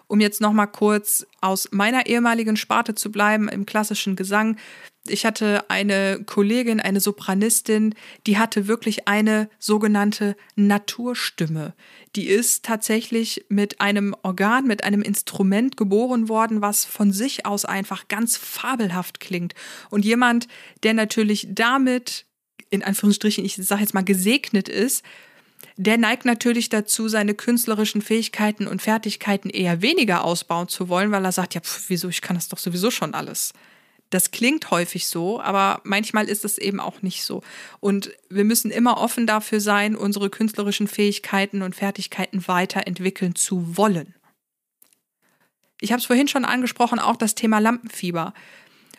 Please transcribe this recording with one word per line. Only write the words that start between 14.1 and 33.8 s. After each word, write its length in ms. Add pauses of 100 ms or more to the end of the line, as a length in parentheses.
Organ, 420
mit 160
einem 200
Instrument 760
geboren 520
worden, 320
was 240
von 280
sich 340
aus 180
einfach 440
ganz 280
fabelhaft 840
klingt. 340 (360)
Und 140
jemand, 440 (340)
der 100
natürlich 580
damit, 760 (420)
in 140
Anführungsstrichen, 600
ich 100
sag 240
jetzt 160
mal, 80
gesegnet 680
ist, 360 (720)
der 220
neigt 260
natürlich 440
dazu, 400
seine 260
künstlerischen 680
Fähigkeiten 640
und 160
Fertigkeiten 680
eher 320
weniger 420
ausbauen 440
zu 200
wollen, 220
weil 140
er 80
sagt, 220
„Ja, 60
pf, 280
wieso, 200
ich 120
kann 160
das 120
doch 100
sowieso 320
schon 240
alles.“ 380 (580)